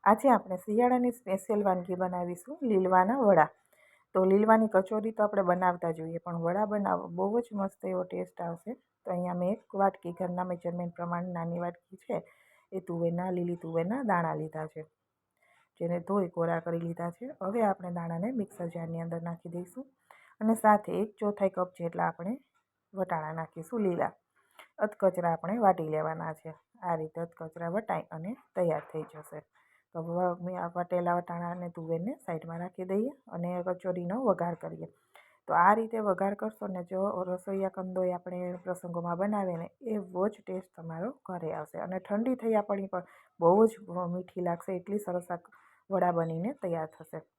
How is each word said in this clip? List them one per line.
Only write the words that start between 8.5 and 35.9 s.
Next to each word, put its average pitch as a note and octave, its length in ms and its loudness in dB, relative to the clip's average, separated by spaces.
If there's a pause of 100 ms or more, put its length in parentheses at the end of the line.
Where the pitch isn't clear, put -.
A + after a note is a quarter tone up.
તો F#3+ 80 -6
અહીંયા F3+ 280 -4
મેં F#3 120 0
એક - 280 -10
વાટકી, F#3+ 360 0
ઘરના F3+ 320 -4
મેઝરમેન્ટ F3 480 -4
પ્રમાણે F3 400 -4
નાની E3+ 260 -4
વાટકી F3 440 -10
છે, - 120 -2 (520)
એ F#3+ 100 -6
તુવેરના, E3+ 500 -2
લીલી F3 320 -2
તુવેરના E3+ 400 -2
દાણા E3+ 380 2
લીધા D#3 260 -8
છે, D#3 180 -14 (920)
જેને E3+ 300 -2
ધોઈ F#3+ 260 0
કોરા E3+ 300 0
કરી E3+ 220 -2
લીધા E3+ 240 -6
છે. B3+ 280 -14
હવે G#3 300 0
આપણે F3+ 300 -4
દાણાને E3+ 420 -4
મિક્સર F3+ 340 -6
જારની E3 300 -6
અંદર E3+ 240 -6
નાખી E3+ 260 -10
દઈશું F#3 320 -10 (540)
અને A3 140 6
સાથે G#3 440 4
એક G#3+ 160 -2
ચોથાઈ G#3 420 0
કપ F#3 120 0 (100)
જેટલા E3+ 320 -2
આપણે F#3 240 -6 (580)
વટાણા E3+ 460 -4
નાખીશું E3 480 -6
લીલા. - 260 0 (680)
અધકચરા F3+ 500 2
આપણે F3+ 320 -4
વાટી F3 240 4
લેવાના D#3+ 540 -2
છે. D#3+ 160 -16 (240)
આ F3 180 0
રીતે E3 240 -6
અધકચરા E3+ 500 -8
વટાઈ F#3 360 -4
અને E3+ 260 -8 (180)
તૈયાર E3 360 0
થઈ D#3 240 -8
જશે. D3+ 300 -14 (500)
તો E3 80 -6
હવે E3+ 240 0 (180)
મેં F3+ 120 -6
આ F3 180 -4
વાટેલા F3 420 0
વટાણા F3 380 -6
અને F3+ 140 -8
તુવેરને E3+ 440 -4 (120)
સાઈડમાં E3 360 -8
રાખી F#3 300 -8
દઈએ A3 200 0 (240)
અને F3 140 -2 (160)
કચોરીનો F3+ 500 -4 (120)
વઘાર F3 340 2
કરીએ. E3 260 -10 (600)
તો D3+ 80 -2
આ F3+ 240 8
રીતે A3+ 280 -2